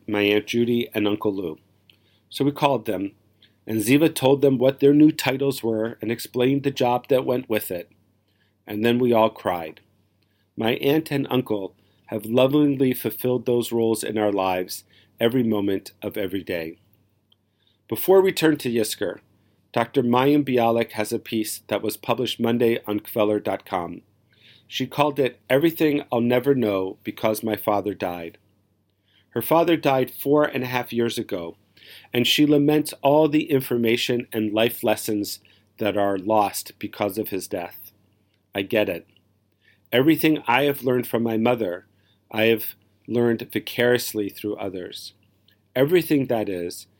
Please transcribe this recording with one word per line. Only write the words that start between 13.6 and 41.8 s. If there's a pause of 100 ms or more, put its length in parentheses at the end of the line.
roles
in
our
lives (360)
every
moment
of
every
day. (1080)
Before
we
turn
to
Yizkor, (520)
Doctor
Mayim
Bialik
has
a
piece
that
was
published
Monday
on
Kveler
dot
com. (640)
She
called
it (100)
"Everything
I'll
Never
Know
Because
My
Father
Died." (920)
Her
father
died
four
and
a
half
years
ago, (580)
and
she
laments
all
the
information
and
life
lessons (400)
that
are
lost
because
of
his
death. (640)
I
get
it. (840)
Everything
I
have
learned
from
my
mother, (480)